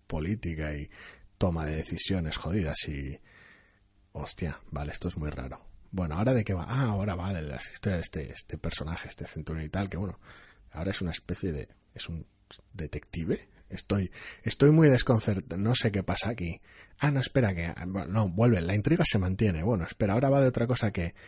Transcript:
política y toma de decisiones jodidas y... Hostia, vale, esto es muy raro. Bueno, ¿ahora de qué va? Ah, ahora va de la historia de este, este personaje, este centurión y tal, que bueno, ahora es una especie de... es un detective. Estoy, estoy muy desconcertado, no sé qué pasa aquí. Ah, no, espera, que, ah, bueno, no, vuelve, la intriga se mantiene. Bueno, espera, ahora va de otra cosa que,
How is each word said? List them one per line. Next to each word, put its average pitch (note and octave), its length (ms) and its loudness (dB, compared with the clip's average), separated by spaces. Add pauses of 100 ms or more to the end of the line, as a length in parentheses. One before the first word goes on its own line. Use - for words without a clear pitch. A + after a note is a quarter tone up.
política D#2 680 -4
y D2 140 -10 (480)
toma E2 300 0
de - 80 -2
decisiones E2 600 -2
jodidas D#2+ 500 -2
y... C#2 320 -8 (920)
Hostia, D2 460 -6 (120)
vale, D2 200 -6
esto - 160 -6
es F2 80 -4
muy D2+ 140 -4
raro. C2 340 -10 (280)
Bueno, E2+ 240 -2
¿ahora A#2+ 180 4
de A#2 100 4
qué G2 120 0
va? E2+ 120 -4
Ah, C3 180 0
ahora G#2 280 0
va F#2 180 -4
de E2 120 -2
la D2 180 -8 (100)
historia F#2+ 260 -2
de E2 40 -2
este, - 300 -8
este - 260 -12
personaje, D#2+ 500 -6
este - 200 -12
centurión D#2+ 360 -6
y D2+ 60 -8
tal, G2 220 -2
que E2+ 60 -6
bueno, F#2 220 -6 (520)
ahora E2+ 180 -4
es - 120 -2
una F2 100 -2
especie F2 400 -4
de... C#2+ 180 -8 (240)
es - 160 -10
un E2 160 -8 (480)
detective. - 760 -4 (200)
Estoy, G2 420 -2 (320)
estoy - 260 6
muy D#3 180 10
desconcertado, A2 720 2
no A2 140 4
sé A#2+ 180 4
qué G2 120 0
pasa F2+ 260 -2
aquí. F2 320 -6 (380)
Ah, D3 100 2
no, C#3 100 2
espera, A#2+ 360 2
que, E2+ 100 -4
ah, E2+ 220 -8
bueno, F#2 180 -4
no, G#2 240 2
vuelve, G#2+ 320 6
la F2 140 0
intriga D3+ 280 4
se - 140 2
mantiene. F#2 460 2
Bueno, G2+ 200 2
espera, G2 300 0
ahora B2+ 160 4
va C#3 120 6
de C3 60 6
otra B2 200 2
cosa A#2 240 0
que, E2+ 240 -4 (120)